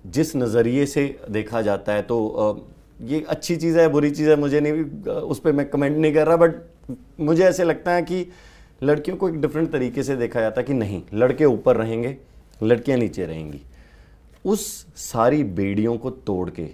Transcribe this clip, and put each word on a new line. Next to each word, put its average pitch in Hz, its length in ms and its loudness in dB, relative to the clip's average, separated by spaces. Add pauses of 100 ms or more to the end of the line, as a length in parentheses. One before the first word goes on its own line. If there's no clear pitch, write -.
जिस 151 300 -2
नज़रिए 120 500 2
से 139 340 -2 (100)
देखा 107 320 -4
जाता 101 300 -2
है 104 100 0
तो, 113 260 -2
अ, 107 300 -2 (460)
ये 151 240 -4
अच्छी 170 280 -4
चीज़ 160 220 2
है, 165 100 6
बुरी 147 220 2
चीज़ 151 200 0
है, 151 60 8
मुझे 143 240 0
नहीं, 147 120 0
अ, 151 520 -6
उस - 160 -4
पे 156 120 2
मैं 143 180 0
कमेंट 143 280 0
नहीं 156 160 2
कर 151 120 4
रहा, 165 100 4
but 165 160 6 (680)
मुझे 165 240 4
ऐसे 180 200 4
लगता 170 280 0
है 175 100 2
कि 175 260 -6 (540)
लड़कियों 151 340 0
को 190 120 -2
एक 160 120 -4
डिफरेंट 151 320 -2
तरीके 131 300 -2
से 131 140 -2
देखा 120 240 -2
जाता 110 200 0
है 120 60 -4
कि 139 80 -2
नहीं, 101 280 -2 (120)
लड़के 127 300 2
ऊपर 117 320 4
रहेंगे, 113 400 -2 (460)
लड़कियां 120 380 2
नीचे 95 260 -2
रहेंगी। 78 340 -10 (840)
उस - 420 -4 (100)
सारी 131 480 2
बेड़ियों 101 520 0
को 127 140 -6
तोड़ 90 400 -4
के 82 240 -10